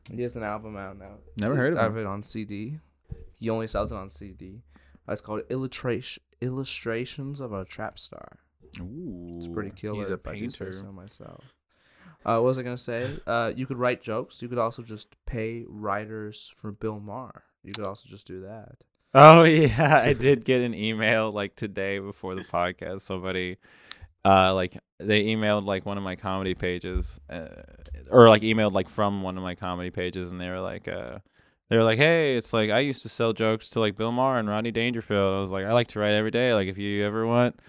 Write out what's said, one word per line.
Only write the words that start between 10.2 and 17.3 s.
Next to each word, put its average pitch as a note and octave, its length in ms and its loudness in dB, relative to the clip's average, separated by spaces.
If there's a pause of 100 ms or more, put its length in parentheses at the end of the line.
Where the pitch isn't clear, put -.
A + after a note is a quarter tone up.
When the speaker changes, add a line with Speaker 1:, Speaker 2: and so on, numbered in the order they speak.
Speaker 1:
I - 140 -10
do A2+ 120 -8
say G2+ 140 -12
Speaker 2:
painter. F#2+ 60 -12
Speaker 1:
so G2 220 -14
myself. - 500 -20 (840)
Uh, A2+ 100 0
what A2+ 100 2
was C3 140 2
I B2+ 40 -10
gonna B2 140 -8
say? B2 500 -8
Uh, A#2 260 0
you B2+ 120 -6
could B2+ 120 -8
write B2 240 0
jokes. - 400 -8
You B2 60 -12
could A#2+ 100 -6
also A#2 260 -2
just A2 420 -16
pay A2+ 420 -8
writers G#2+ 880 -10
for G#2+ 160 -12
Bill G#2+ 300 -8
Maher. G#2 420 -14 (180)